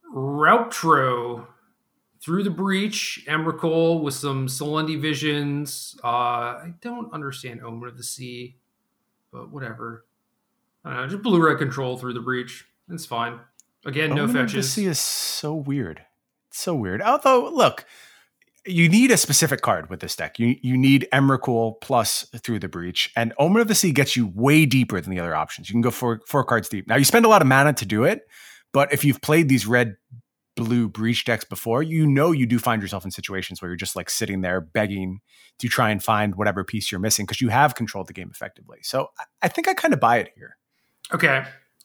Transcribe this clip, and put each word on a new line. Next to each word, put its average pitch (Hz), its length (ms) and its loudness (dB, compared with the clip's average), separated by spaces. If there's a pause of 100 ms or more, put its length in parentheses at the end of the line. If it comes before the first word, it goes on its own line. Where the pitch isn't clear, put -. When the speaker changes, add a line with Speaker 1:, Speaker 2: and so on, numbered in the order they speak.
(140)
Speaker 1:
Routro, 139 1300 2 (720)
Through 180 240 -2
the 202 60 -2
Breach, 190 800 -4
Emrakul 160 720 0
with 139 120 -2
some 135 320 -4
Selendi 151 540 -4
Visions. 143 1040 -4
Uh, 120 40 -6
I 120 720 -2
don't 240 320 -12
understand 135 500 -12
Omen 117 260 -12
of 120 80 -18
the 120 60 -20
Sea, 123 540 -12 (760)
but 123 180 -18
whatever. 117 540 -14 (800)
I 151 60 -12
don't 127 120 -8
know, 135 60 -6
just 202 140 -8
blue-red 165 360 4
control 131 400 -4
Through 123 160 -6
the 120 60 -8
Breach. 123 460 -6 (220)
It's 170 180 -12
fine. 120 340 -6 (440)
Again, 151 300 -2
no 143 80 0
Speaker 2:
Omen - 20 0
of 240 80 0
the 247 80 2
Speaker 1:
fetches. 208 320 -2
Speaker 2:
Sea 208 140 0
is 160 120 0
so - 560 -4
weird. 139 480 -4 (460)
It's - 120 -14
so 180 140 -2
weird. 107 280 -2
Although, 262 480 4
look, 247 340 2 (800)
you 170 240 4
need 233 220 8
a 214 60 6
specific 143 440 2
card 90 300 -2
with 92 100 -10
this - 160 -8
deck. - 220 -8
You, 120 240 2
you 127 140 0
need 135 360 4
Emrakul 131 680 2
plus - 440 0 (180)
Through 110 180 -4
the 90 80 -6
Breach, 85 460 -6
and 117 240 -2
Omen 185 240 4
of 214 60 -2
the 214 60 2
Sea 180 180 2
gets 135 240 2
you 107 180 0
way 143 320 6
deeper 113 340 2
than 95 100 -8
the 92 100 -4
other 85 140 -4
options. 78 340 -6
You 98 60 -4
can 117 80 2
go 120 80 2
four, 117 360 -4
four 139 180 0
cards 113 240 0
deep. 98 200 -8
Now, 110 80 2
you 139 80 4
spend 233 200 6
a 214 40 8
lot 202 140 8
of 135 60 4
mana 139 260 6
to 110 120 -6
do 107 180 2
it, 190 220 0 (460)
but 143 200 2
if 143 120 0
you've 139 160 2
played 156 280 2
these 120 180 4
red 117 300 2 (600)
blue 117 320 0
breach 113 380 -2
decks 117 180 -2
before, 117 380 -4
you 160 240 0
know 143 260 4
you 135 140 2
do 117 120 2
find 113 220 0
yourself 98 240 -8
in 95 60 -10
situations 92 500 -10
where 90 100 -10
you're 90 60 -8
just, 92 180 -8
like, 87 140 -10
sitting 101 320 -4
there 92 200 -2
begging 95 600 -4 (380)
to 120 100 -4
try 113 220 2
and 101 120 -2
find 104 340 2
whatever 98 280 0
piece - 260 -6
you're 95 100 -4
missing 107 260 -2
'cause - 160 -6
you 120 80 2
have 135 240 4
controlled 98 320 -8
the - 80 -18
game 92 180 -14
effectively. - 500 -18
So - 360 -4
I, - 60 -14 (180)
I 180 60 4
think 330 200 -4
I 381 60 2
kinda 330 240 2
buy 120 200 4
it - 160 -6
here. - 220 -20 (560)
Speaker 1:
Okay. 143 320 2 (400)